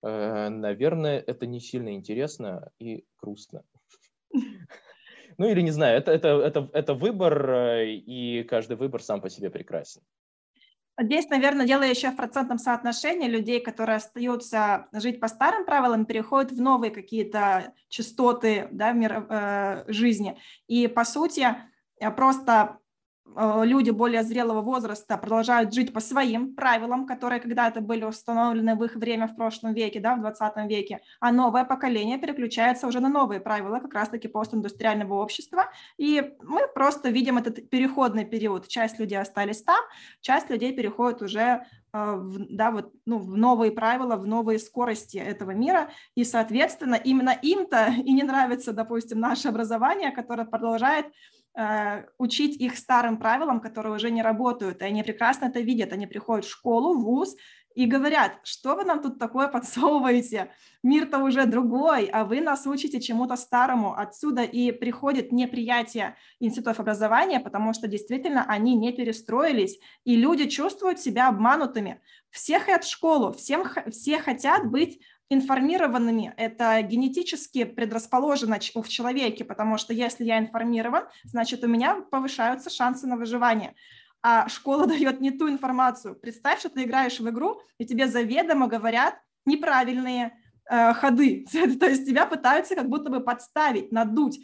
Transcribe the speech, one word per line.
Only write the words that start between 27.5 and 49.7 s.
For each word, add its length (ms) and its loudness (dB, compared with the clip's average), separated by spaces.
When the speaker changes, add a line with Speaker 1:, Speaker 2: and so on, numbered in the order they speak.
Speaker 2:
были 220 -4
установлены 720 0
в 80 -2
их 120 -6
время 320 -2
в 80 -12
прошлом 380 -4
веке, 260 -4
да, 160 0
в 40 -4
двадцатом 480 -4
веке, 320 -4
а 120 2
новое 320 4
поколение 540 -2
переключается 680 -2
уже 140 -2
на 100 2
новые 300 0
правила 400 -4
как 140 -14
раз-таки 340 -4
постиндустриального 960 -2
общества. 480 -2
И 340 2
мы 320 0
просто 360 2
видим 280 2
этот 320 -6
переходный 540 2
период. 440 -4
Часть 300 -4
людей 220 -4
остались 420 -4
там, 180 4
часть 300 0
людей 240 -2
переходит 480 -2
уже, 440 0
э, 240 -4
в, 340 -8
да, 200 2
вот, 220 -6
ну, 120 -2
в 180 -6
новые 360 4
правила, 440 0
в 100 -6
новые 320 0
скорости 600 -6
этого 340 -8
мира. 380 0
И, 80 2
соответственно, 720 0
именно 460 2
им-то 460 2
<laughs> 180 0
и 60 4
не 120 6
нравится, 480 0
допустим, 480 -4
наше 280 -2
образование, 640 0